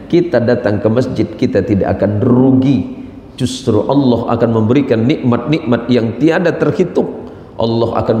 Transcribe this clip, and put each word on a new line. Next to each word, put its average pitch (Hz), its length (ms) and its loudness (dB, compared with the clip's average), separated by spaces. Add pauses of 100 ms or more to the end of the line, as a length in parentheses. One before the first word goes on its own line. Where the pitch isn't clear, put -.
kita 165 320 0
datang 113 400 0
ke 110 140 -2
masjid, 123 340 0
kita 101 400 -2
tidak 92 320 0
akan 104 240 0
rugi. 127 840 2 (320)
Justru 110 500 0
Allah 131 480 2
akan 117 160 2
memberikan 113 560 2
nikmat-nikmat 123 800 -2
yang 113 320 0
tiada 160 320 2
terhitung. - 720 -2 (320)
Allah 113 480 -2
akan 113 160 0